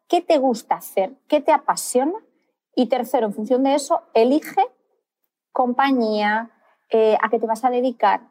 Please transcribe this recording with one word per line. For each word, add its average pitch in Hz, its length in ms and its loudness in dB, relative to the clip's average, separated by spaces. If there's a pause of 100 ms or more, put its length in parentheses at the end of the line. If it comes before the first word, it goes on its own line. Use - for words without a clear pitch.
¿qué 349 140 0
te 330 160 2
gusta 254 380 -2
hacer? 190 380 -4 (140)
¿Qué 302 140 0
te 311 100 0
apasiona? 294 680 -2 (560)
Y 247 100 0
tercero, 240 400 -2
en 202 80 -4
función 247 300 -2
de 269 100 2
eso, 302 300 -2 (100)
elige 262 480 2 (920)
compañía, 233 1000 0 (380)
eh, 220 320 4
a 220 80 -2
qué 226 100 0
te 226 60 -2
vas 220 200 -2
a 254 40 0
dedicar 240 600 0